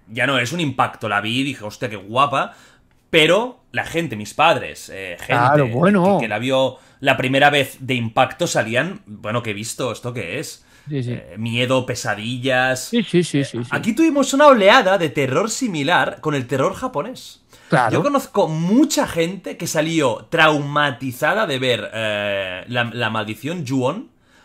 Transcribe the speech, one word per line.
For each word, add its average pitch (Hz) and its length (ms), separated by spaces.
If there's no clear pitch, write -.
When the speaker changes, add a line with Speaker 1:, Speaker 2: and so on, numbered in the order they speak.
Speaker 1:
ya 120 200
no 135 100
es 123 140
un 175 80
impacto, 123 480
la 101 120
vi 113 200
y - 20
dije, 135 220
"Hostia, 107 260
qué 107 60
guapa", 131 580
pero 180 520
la 110 120
gente, 156 300
mis 104 200
padres, 123 560
eh, 92 280
gente - 80
Speaker 2:
Claro, 135 420
bueno. 180 500
Speaker 1:
que, 120 80
que - 20
la 107 100
vio 131 400
la 135 160
primera 135 340
vez 143 300
de 131 140
impacto 123 520
salían, 127 600
"Bueno, 107 360
¿qué 110 80
he 101 40
visto? 113 360
¿Esto 123 220
qué 107 260
es?". - 260
Speaker 2:
Sí, 143 160
sí. 120 100
Speaker 1:
Eh, 85 260
miedo, 120 480
pesadillas. 127 1040
Speaker 2:
Sí, 226 140
sí, 175 220
sí, 147 140
Speaker 1:
Eh, 139 80
Speaker 2:
sí, 117 180
sí. 120 60
Speaker 1:
aquí 170 240
tuvimos 285 400
una 294 140
oleada 202 500
de 165 100
terror 143 400
similar 165 720
con 151 140
el 131 120
terror 143 280
japonés. - 640
Speaker 2:
Claro. 120 240
Speaker 1:
Yo - 80
conozco 247 460
mucha 214 580
gente 170 500
que 170 100
salió 156 600
traumatizada 147 1160
de 135 120
ver, 120 360
eh, 101 720
la, 120 160
La 117 240
Maldición 113 580
Ju-on 135 440